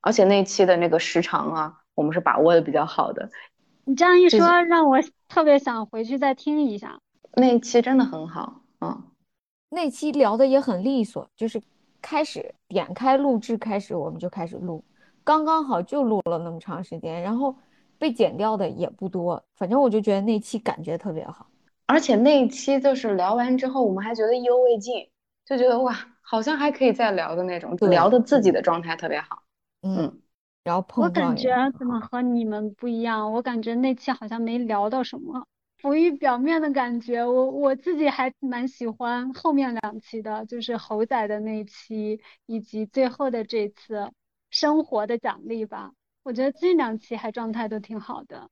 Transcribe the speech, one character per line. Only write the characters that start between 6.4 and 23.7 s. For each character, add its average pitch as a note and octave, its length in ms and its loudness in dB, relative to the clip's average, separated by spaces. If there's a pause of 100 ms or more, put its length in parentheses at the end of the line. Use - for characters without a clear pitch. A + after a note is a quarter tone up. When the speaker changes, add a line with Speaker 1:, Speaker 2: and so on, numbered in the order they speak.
Speaker 2:
一 G#3+ 160 -2
下。 - 220 -16 (340)
Speaker 1:
那 B3 240 6
期 A#3+ 240 2
真 C4 160 4
的 B3+ 60 6
很 D#3+ 240 -8
好， - 340 -12 (180)
嗯。 - 220 -8 (680)
Speaker 3:
那 D#4+ 200 -4
期 D4+ 220 -4
聊 A#3 240 4
得 C4 100 6
也 C4+ 140 4
很 G#3 240 -2
利 C4 180 0
索， D3 320 -8
就 A3+ 140 -6
是 A3 120 -6 (400)
开 D#4 240 -2
始， - 280 -12 (140)
点 F3 260 -4
开 C4 240 2
录 C4+ 220 2
制 A3+ 180 -4
开 G#3+ 220 -4
始， G3 160 -8
我 E3 160 -4
们 E3 80 -14
就 F3+ 100 -8
开 F3 160 -8
始 E3+ 120 -12
录， E3+ 280 -10 (380)
刚 D#4 220 2
刚 D#4+ 200 2
好 A3+ 160 -2
就 C#4 220 -4
录 G#3+ 220 0
了 E3+ 140 -2
那 E3+ 120 -8
么 E3 80 -12
长 F3+ 240 -10
时 E3 160 -14
间， E3 240 -10
然 G#3 140 -4
后 C4 200 -2 (400)
被 D#4 160 -2
剪 G#3+ 240 0
掉 G#3+ 200 -2
的 F#3+ 120 -2
也 E3+ 220 -6
不 - 180 -10
多， F3 340 -4 (120)
反 F3+ 160 -6
正 C4 100 2
我 C4+ 80 4
就 G#3+ 120 2
觉 G#3 120 0
得 G3 80 0
那 G#3+ 200 0
期 - 180 -8
感 D#3+ 240 -6
觉 E3+ 160 -6
特 F#3 140 -8
别 D#3 120 -8
好。 - 220 -18 (400)
Speaker 1:
而 D4+ 140 4
且 B3+ 160 2
那 C4+ 260 6
一 A#3+ 60 2
期 C4+ 320 -2
就 C4+ 120 2
是 A#3+ 220 -2
聊 F#3 200 0
完 B3 220 0
之 B3+ 120 -2
后， C4 160 0